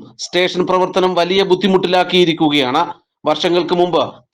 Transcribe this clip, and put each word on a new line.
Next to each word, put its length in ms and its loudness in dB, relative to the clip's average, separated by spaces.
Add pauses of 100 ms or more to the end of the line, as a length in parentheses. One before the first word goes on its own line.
(200)
സ്റ്റേഷൻ 480 -2
പ്രവർത്തനം 460 0
വലിയ 300 0
ബുദ്ധിമുട്ടിലാക്കിയിരിക്കുകയാണ്. 1400 2 (440)
വർഷങ്ങൾക്ക് 500 0
മുമ്പ് 380 0 (200)